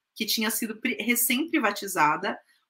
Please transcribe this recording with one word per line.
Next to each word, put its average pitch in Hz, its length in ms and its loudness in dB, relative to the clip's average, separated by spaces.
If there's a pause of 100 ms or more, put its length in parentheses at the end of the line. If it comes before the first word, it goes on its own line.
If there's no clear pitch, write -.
(160)
que 220 100 -4
tinha 214 240 0
sido 220 280 -4
pri-, 233 220 -2
recém-privatizada, 208 1400 0 (320)